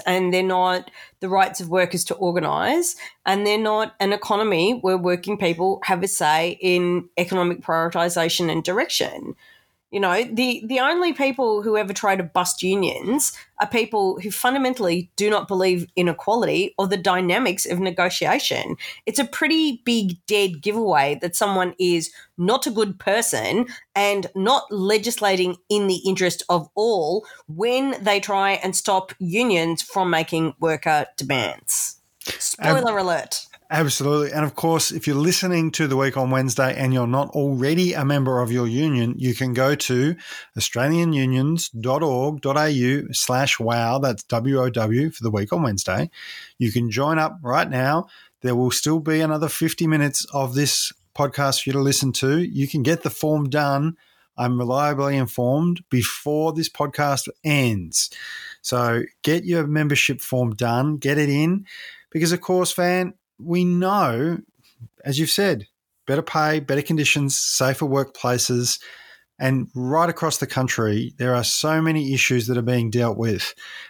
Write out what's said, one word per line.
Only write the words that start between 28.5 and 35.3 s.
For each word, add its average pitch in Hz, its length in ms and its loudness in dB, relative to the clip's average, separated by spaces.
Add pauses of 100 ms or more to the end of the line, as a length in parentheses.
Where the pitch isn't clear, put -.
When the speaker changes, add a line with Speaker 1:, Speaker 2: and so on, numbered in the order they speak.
Speaker 1:
and 185 220 -2
stop 190 440 0
unions 175 640 0
from 185 260 -2
making 160 500 0
worker 156 460 0 (140)
demands. 123 840 -4 (240)
Spoiler 220 720 0
Speaker 2:
Ab- 190 60 0
Speaker 1:
alert. 165 420 -4 (240)
Speaker 2:
Absolutely. 147 640 0
And 151 120 0
of 139 100 -4
course, 165 380 0
if - 140 -6
you're 147 100 0
listening 170 540 2